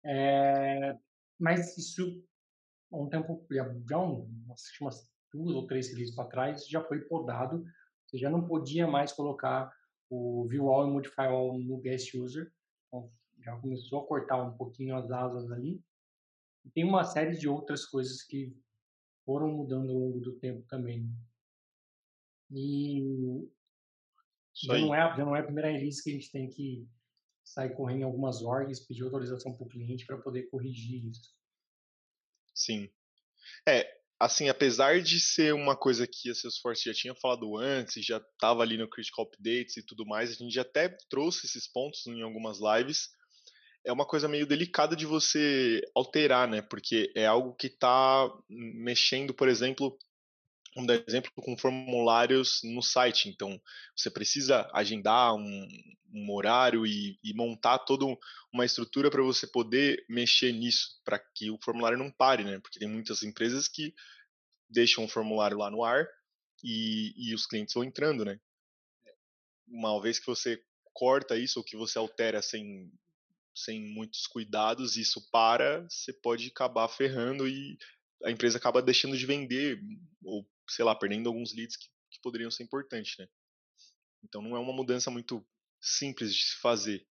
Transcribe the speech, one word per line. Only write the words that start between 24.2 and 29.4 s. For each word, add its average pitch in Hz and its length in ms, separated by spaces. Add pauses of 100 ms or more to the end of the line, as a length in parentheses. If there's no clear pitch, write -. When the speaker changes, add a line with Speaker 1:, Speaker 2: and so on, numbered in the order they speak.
Speaker 2:
Isso - 120
Speaker 1:
já 127 80
Speaker 2:
aí. 123 60
Speaker 1:
não 151 140
é, 165 220
já 143 80
não 143 100
é 147 60
a 156 40
primeira 151 240
release 143 320
que 151 100
a - 20
gente - 180
tem 131 180
que 131 380 (580)
sair 131 300
correndo 131 280
em - 20
algumas 131 360
orgs, 131 460
pedir 123 160
autorização 127 540